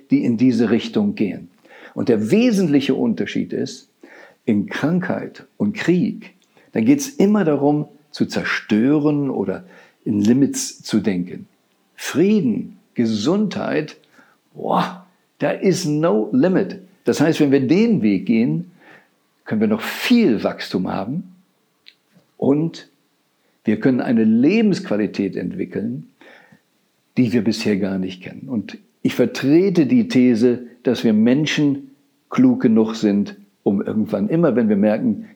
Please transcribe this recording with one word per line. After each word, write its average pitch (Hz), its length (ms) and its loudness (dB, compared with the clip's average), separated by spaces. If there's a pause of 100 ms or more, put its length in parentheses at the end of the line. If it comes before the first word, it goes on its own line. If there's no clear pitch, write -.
(100)
die 143 140 2
in 120 120 0
diese 117 340 2
Richtung 104 440 0
gehen. - 360 -6 (440)
Und - 140 -4
der 110 220 0
wesentliche 185 640 2
Unterschied 113 580 -4
ist, - 360 -8 (560)
in 104 220 0
Krankheit - 800 -4 (100)
und 104 180 -2
Krieg, - 600 -2 (360)
da 117 100 -2
geht's 139 280 2
immer 202 360 2
darum, 147 440 0 (240)
zu - 140 -2
zerstören 143 1040 0
oder 98 340 -6 (400)
in 104 160 0
Limits 120 600 0
zu - 200 -2
denken. 90 480 -6 (480)
Frieden, 151 840 0 (160)
Gesundheit, 131 1000 -2 (580)
boah, - 520 -4 (340)
da 143 100 -2
ist 190 360 0
no 151 440 0
limit. 131 480 0 (240)
Das 117 180 0
heißt, 156 200 2
wenn 147 100 4
wir 131 160 4
den 190 340 2
Weg 101 260 0
gehen, 139 440 0 (720)
können 107 160 -4
wir 110 60 2
noch 107 140 -2
viel 165 640 0
Wachstum 92 480 -4
haben 95 320 -6 (1120)
und 151 540 -2 (720)
wir 107 160 0
können 123 200 2
eine 113 220 0
Lebensqualität 120 1120 0
entwickeln, 101 720 -8 (1080)
die 123 160 2
wir 117 100 2
bisher 107 340 0
gar 95 220 -4
nicht 92 240 -8
kennen. - 260 -16
Und 117 300 -6 (240)
ich 127 140 -2
vertrete 156 720 2
die 117 200 2
These, 123 540 2 (240)
dass 117 180 0
wir 117 100 4
Menschen 139 760 2 (420)
klug 127 300 4
genug 110 340 2
sind, 101 420 0 (260)
um 101 200 0
irgendwann, 104 460 -2
immer 160 280 2
wenn 117 120 2
wir 107 80 2
merken, 107 600 0